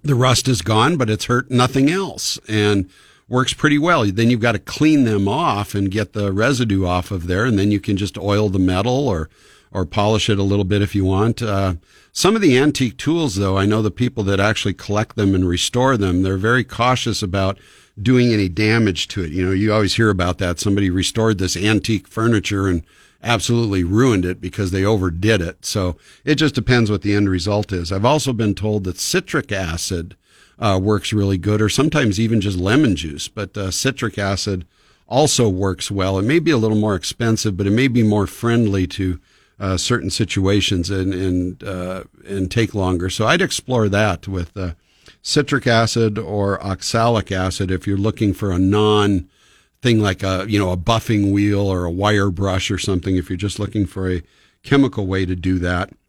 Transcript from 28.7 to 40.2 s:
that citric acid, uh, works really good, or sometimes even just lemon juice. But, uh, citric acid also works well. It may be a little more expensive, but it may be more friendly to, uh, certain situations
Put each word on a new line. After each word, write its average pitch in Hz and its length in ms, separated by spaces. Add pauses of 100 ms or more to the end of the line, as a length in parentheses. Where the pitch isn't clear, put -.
that 90 140
citric - 540
acid, 87 640 (420)
uh, 95 240
works 104 300
really 98 260
good, 104 220
or 107 80
sometimes 113 500
even 113 220
just 92 180
lemon 107 380
juice. 76 320
But, 101 280
uh, 95 140
citric 120 480
acid 98 460 (420)
also 131 420
works 92 420
well. 95 280
It 98 60
may 147 140
be 165 120
a 143 80
little 110 200
more 107 160
expensive, 110 600
but 98 100
it 98 60
may 127 160
be 120 140
more 104 240
friendly 110 600
to, 92 320 (400)
uh, 95 160
certain 95 340
situations 95 800